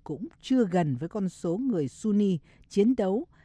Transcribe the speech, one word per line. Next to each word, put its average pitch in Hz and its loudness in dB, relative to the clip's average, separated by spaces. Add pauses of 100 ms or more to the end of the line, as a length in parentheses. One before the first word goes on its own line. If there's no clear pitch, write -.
cũng 160 -8 (120)
chưa 254 2
gần 170 0
với 147 -8
con 196 -4
số 175 -4
người 214 -2
Sunni 202 0 (300)
chiến 226 2
đấu 208 -2 (180)